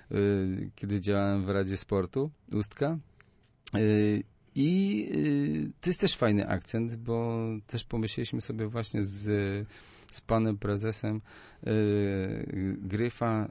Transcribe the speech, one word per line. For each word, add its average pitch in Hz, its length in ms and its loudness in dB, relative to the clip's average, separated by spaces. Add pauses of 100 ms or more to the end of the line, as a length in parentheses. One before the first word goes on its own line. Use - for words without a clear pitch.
(120)
e, - 40 -4 (600)
kiedy 101 260 -2
działałem 101 440 2
w 95 40 -4
Radzie 98 280 0
Sportu 104 540 0 (200)
Ustka. 143 460 0 (760)
E, 101 40 2 (760)
i, 196 560 2
e, 151 580 0 (120)
to 175 80 -2
jest 180 120 0
też - 160 2
fajny 107 300 4
akcent, 113 480 -2
bo 117 420 -2 (300)
też 117 160 -6
pomyśleliśmy 117 580 -2
sobie 113 260 -4
właśnie 110 360 -2
z, 98 200 -6 (880)
z - 100 -12
panem 110 360 2
prezesem, 107 640 -2 (420)
e, - 60 -4 (1080)
Gryfa, 110 720 -2